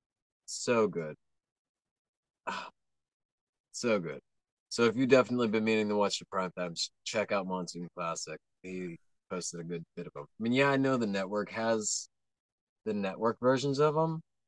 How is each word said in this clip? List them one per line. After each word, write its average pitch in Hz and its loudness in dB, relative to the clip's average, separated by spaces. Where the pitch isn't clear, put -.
So 113 2
good. 80 -4
Ah, - -8
so 110 0
good. 78 -8
So - 2
if 110 4
you've 131 2
definitely 123 6
been 110 2
meaning 110 2
to 104 0
watch 101 2
the 90 -14
prime 92 -4
times, 90 -6
check 107 -2
out 98 -2
Monsoon 87 -6
Classic. 82 -6
He 92 -8
posted 87 -6
a - -8
good 82 -6
bit 87 -10
of - -18
'em. 73 -10
I 110 -4
mean, 117 0
yeah, 139 4
I 139 2
know 135 2
the 117 0
network 98 -2
has 113 -2
the 107 -2
network 104 -2
versions 131 2
of 151 4
'em. 160 0